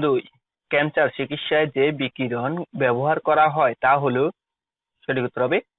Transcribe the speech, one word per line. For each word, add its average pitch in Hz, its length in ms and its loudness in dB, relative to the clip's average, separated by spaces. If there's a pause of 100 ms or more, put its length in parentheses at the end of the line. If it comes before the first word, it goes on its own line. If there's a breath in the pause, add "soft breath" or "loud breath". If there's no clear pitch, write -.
দুই, 139 220 0 (480)
ক্যান্সার 147 460 0
চিকিৎসায় 147 500 -2
যে 135 260 0
বিকিরণ 127 600 -4 (240)
ব্যবহার 135 440 0
করা 151 280 4
হয় 143 320 0
তা 131 180 4
হলো, 131 260 0 (800)
সঠিক 131 220 -2
উত্তর 123 220 -2
হবে 160 120 0 (200)